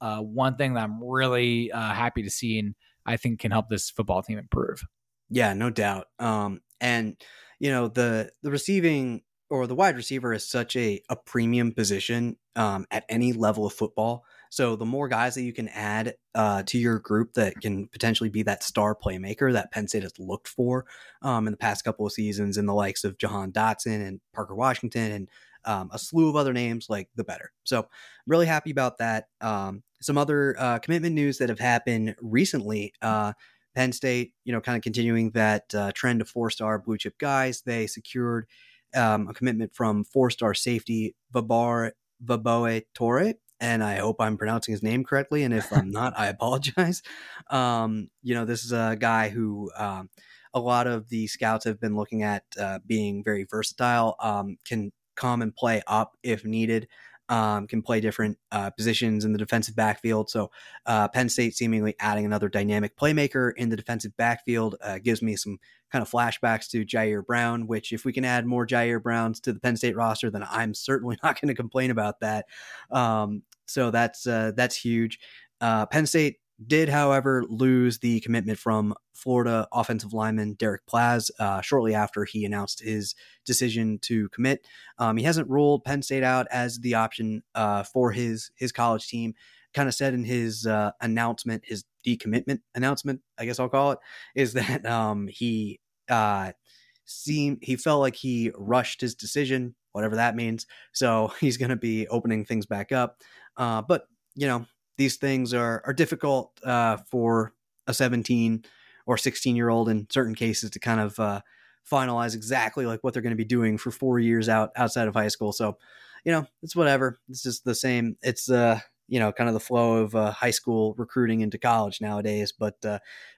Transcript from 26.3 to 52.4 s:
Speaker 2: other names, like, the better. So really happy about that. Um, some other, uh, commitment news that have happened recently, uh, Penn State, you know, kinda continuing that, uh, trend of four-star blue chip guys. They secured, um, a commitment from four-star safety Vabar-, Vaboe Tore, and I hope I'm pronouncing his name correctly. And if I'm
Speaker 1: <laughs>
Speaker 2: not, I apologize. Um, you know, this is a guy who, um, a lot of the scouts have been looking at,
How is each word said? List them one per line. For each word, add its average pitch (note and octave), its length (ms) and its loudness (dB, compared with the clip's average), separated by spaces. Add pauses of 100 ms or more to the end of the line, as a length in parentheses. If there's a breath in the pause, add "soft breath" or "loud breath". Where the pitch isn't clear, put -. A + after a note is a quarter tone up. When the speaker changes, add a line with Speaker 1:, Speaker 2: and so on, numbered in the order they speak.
Speaker 2:
other C#3 160 2
names, A#2+ 360 -2
like, G2+ 260 -4
the A#2 100 -4
better. - 280 -12 (120)
So A#2 240 -2 (380 loud breath)
really E3 200 4
happy D#3+ 240 0
about C3 280 0
that. A2+ 300 -2 (120)
Um, G2+ 420 -4 (180)
some C#3+ 180 0
other, C#3+ 400 2
uh, B2 200 2
commitment E3 360 0
news C#3+ 240 2
that B2+ 100 0
have G#2+ 120 -2
happened A#2 600 2
recently, A2 720 0 (100)
uh, G#2+ 320 0 (400 soft breath)
Penn B2+ 180 2
State, B2 420 -2 (100)
you B2 80 -4
know, A2+ 80 0
kinda A#2+ 200 -2
continuing A#2 520 2
that, G#2+ 420 2
uh, G2+ 180 -2
trend A#2+ 280 0
of G#2+ 80 -4
four-star A2 500 -2
blue G#2+ 200 -4
chip - 200 -8
guys. C3+ 440 0
They A#2 240 -2
secured, A#2 600 -4 (480 soft breath)
um, A2 340 4
a F#2+ 60 -10
commitment A2+ 400 -2
from G#2+ 300 2
four-star A#2 500 2
safety A2 600 -2 (180)
Vabar-, A#2 600 2 (320)
Vaboe A#2 580 0 (120)
Tore, C3+ 400 2 (260)
and A#2 240 0
I G2+ 120 -2
hope G#2+ 240 0
I'm A2 160 0
pronouncing A2 360 -2
his G2+ 100 -6
name A#2 220 0
correctly. C#3 380 0
And B2 100 0
if A2 200 -2
I'm F#2+ 180 4
Speaker 1:
<laughs> - 0 -
Speaker 2:
not, A2+ 280 -2
I G#2 100 2
apologize. C3+ 720 0 (460 loud breath)
Um, A2+ 600 0 (140)
you B2 120 0
know, A#2+ 100 0
this A#2 200 -2
is A#2+ 80 -6
a A2+ 260 2
guy A2+ 300 2
who, G#2 480 -4
um, F#2+ 340 -6 (440 soft breath)
a B2+ 60 0
lot B2 260 2
of A#2 240 -2
the A2 160 -2
scouts A2 380 0
have A2 140 -2
been A2 160 -2
looking G#2+ 280 -2
at, G#2 220 -2 (140)